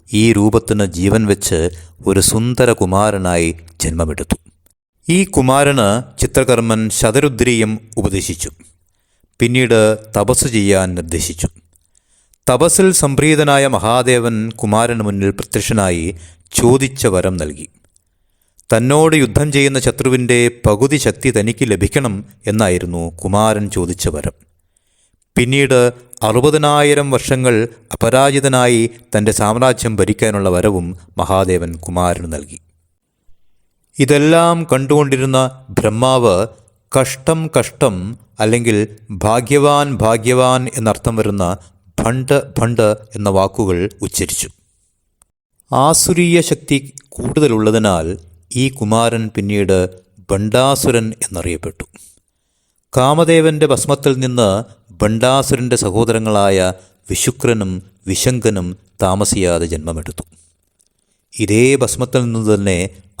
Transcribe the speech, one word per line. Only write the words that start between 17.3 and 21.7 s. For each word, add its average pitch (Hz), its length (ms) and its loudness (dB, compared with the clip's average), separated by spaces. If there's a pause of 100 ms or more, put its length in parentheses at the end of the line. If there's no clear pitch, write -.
നൽകി. 76 320 -10 (1080)
തന്നോട് 151 380 4
യുദ്ധം 147 360 0
ചെയ്യുന്ന 139 280 2
ശത്രുവിൻ്റെ 123 720 0 (140)
പകുതി 123 320 2
ശക്തി 123 420 -2
തനിക്ക് 110 240 -2
ലഭിക്കണം 104 640 -2 (220)